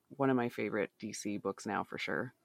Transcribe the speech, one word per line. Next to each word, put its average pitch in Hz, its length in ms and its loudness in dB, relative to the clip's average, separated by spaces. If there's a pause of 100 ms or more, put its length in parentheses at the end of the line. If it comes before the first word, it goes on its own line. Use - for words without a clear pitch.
one 135 200 2
of 131 60 6
my 120 140 2
favorite 107 500 0
D 107 140 -6
C 104 240 -2
books - 280 -2
now 98 180 0
for - 140 -8
sure. 117 360 -2 (100)